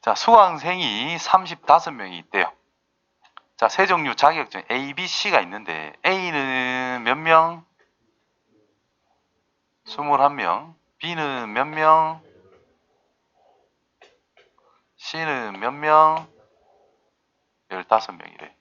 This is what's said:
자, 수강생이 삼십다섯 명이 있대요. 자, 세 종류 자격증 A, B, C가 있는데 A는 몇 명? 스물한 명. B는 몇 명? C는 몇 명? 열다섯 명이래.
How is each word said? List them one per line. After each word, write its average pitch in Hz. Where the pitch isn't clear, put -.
자, -
수강생이 170
삼십다섯 170
명이 95
있대요. 82
자, 113
세 190
종류 160
자격증 143
A, 139
B, 180
C가 170
있는데 87
A는 131
몇 120
명? 165
스물한 143
명. 120
B는 139
몇 127
명? 156
C는 131
몇 117
명? 156
열다섯 95
명이래. -